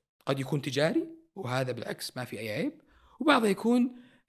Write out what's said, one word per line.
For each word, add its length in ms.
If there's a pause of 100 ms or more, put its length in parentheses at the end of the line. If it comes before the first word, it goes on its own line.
(260)
قد 140
يكون 220
تجاري، 460 (280)
وهذا 360
بالعكس 460
ما 80
في 140
أي 100
عيب، 320 (380)
وبعضها 300
يكون 460 (340)